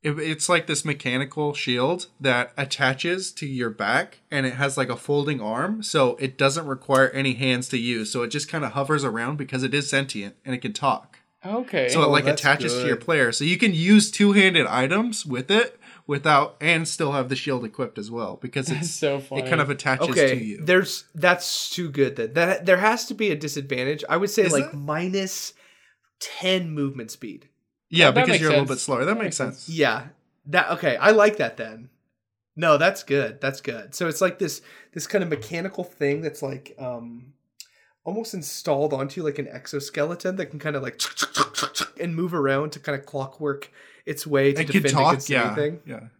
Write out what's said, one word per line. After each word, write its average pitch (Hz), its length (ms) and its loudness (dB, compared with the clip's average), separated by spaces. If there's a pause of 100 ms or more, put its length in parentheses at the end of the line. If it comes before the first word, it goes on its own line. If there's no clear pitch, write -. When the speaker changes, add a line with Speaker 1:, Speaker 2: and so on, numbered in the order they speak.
Speaker 1:
it, 151 160 -2
it's 156 280 -4
like 165 200 2
this 147 180 -4
mechanical 139 680 -4
shield 139 540 -2 (120)
that 123 380 0
attaches 143 760 -2
to - 140 -10
your 123 220 -4
back, 107 500 -2 (120)
and 139 140 -2
it 123 100 -4
has, 139 220 -2
like, 127 120 -2
a 120 80 -2
folding 143 440 -2
arm, 151 420 -4
so 131 340 2
it 135 200 -6
doesn't 139 280 0
require 135 440 2
any 135 240 -2
hands 127 360 -2
to 131 80 -2
use. 117 340 -2
So 123 120 -2
it 117 60 -4
just 147 200 -6
kinda 147 200 -4
hovers 139 340 0
around 120 340 -4
because 135 260 -4
it 131 100 -2
is 147 160 0
sentient 131 460 -2 (100)
and 127 100 -6
it 123 60 -8
can 110 120 -8
talk. - 460 -2 (260)
Speaker 2:
Okay. 196 440 -2
Speaker 1:
So 156 120 4
it, 143 40 6
Speaker 3:
Oh, 147 40 4
Speaker 1:
like, 143 160 4
Speaker 3:
that's - 160 0
Speaker 1:
attaches 139 320 2
to 123 120 -2
your 120 120 2
Speaker 3:
good. - 80 -12
Speaker 1:
player, 127 260 2
so 113 120 -4
you 175 140 2
can 202 160 4
use 190 380 6
two-handed 190 560 6
items 180 580 0
with 131 260 -4
it 220 260 2 (300)
without, 143 520 2
and 160 280 2
still 151 240 -2
have 135 180 0
the 135 60 -2
shield 131 280 -2
equipped 117 360 -8
as 104 100 -10
well 113 320 -8
because 131 240 -6
Speaker 2:
<laughs> - 20 -6
That's 156 200 -4
Speaker 1:
it's, 156 80 -8
Speaker 2:
so 139 240 0
funny. 135 240 -6
Speaker 1:
it 127 60 -6
kind 160 120 2
of 139 80 0
attaches 139 400 0
Speaker 3:
Okay, 135 300 4
Speaker 1:
to 113 40 -6
you. 104 200 -8
Speaker 3:
there's, 180 400 2 (100)
that's 180 560 0
too 170 200 -6
good 135 260 0
then. 113 180 -4
That, 170 320 2
there 180 120 6
has 220 300 2
to - 60 -8
be 214 180 -2
a 151 40 0
disadvantage. 139 720 -4
I 160 80 2
would 202 140 0
say, 214 140 4
Speaker 1:
Is 170 80 2
Speaker 3:
like, 139 180 2
Speaker 1:
there? 143 80 -12
Speaker 3:
minus 180 760 -6 (680)
ten 185 520 -2
movement 135 400 -4
speed. - 360 -14 (420)
Speaker 1:
Yeah, 160 220 6
Speaker 2:
That - 40 2
Speaker 1:
because 247 140 4
Speaker 2:
makes 190 120 4
Speaker 1:
you're 156 100 4
a - 20 4
little 143 140 4
Speaker 2:
sense. 131 120 -2
Speaker 1:
bit - 40 -6
slower. 127 160 0
That 135 60 0
Speaker 2:
That 202 100 2
Speaker 1:
makes 220 100 -4
Speaker 2:
makes 165 120 -4
sense. 120 280 -4
Speaker 1:
sense. - 120 -18
Speaker 3:
Yeah. 127 300 2 (400)
That, 156 260 0
okay, 147 240 0
I 196 140 6
like 214 260 6
that 117 200 -4
then. 113 320 -12 (640)
No, 156 220 4
that's 180 260 2
good. 131 380 0
That's 135 200 -4
good. 113 340 -10
So 175 120 -2
it's 156 140 -2
like 180 180 0
this, 156 220 -4 (320)
this - 140 -10
kind 196 160 0
of 170 60 -4
mechanical 175 540 -6
thing 147 380 -2
that's 151 200 -8
like, 135 380 -10
um, 120 540 -12 (720)
almost 214 300 -6
installed 147 600 -2
onto, 139 300 -6
like, 147 160 -4
an 139 80 -6
exoskeleton 151 880 -6
that 175 100 -6
can 151 120 -12
kinda, 147 200 -6
like, 127 200 -10 (1000)
and 170 160 -6
move 170 180 -2
around 143 380 0
to 151 80 -14
kinda 139 200 -6
clockwork 139 680 -8 (360)
its 156 200 -8
way 139 280 4
to 151 80 0
Speaker 1:
It 160 40 2
can 143 160 -6
Speaker 3:
defend 139 120 2
Speaker 1:
talk, 147 200 6
Speaker 3:
against 139 160 -4
Speaker 1:
yeah, 127 180 2
Speaker 3:
anything. 151 380 -4
Speaker 1:
yeah. 113 140 -14 (200)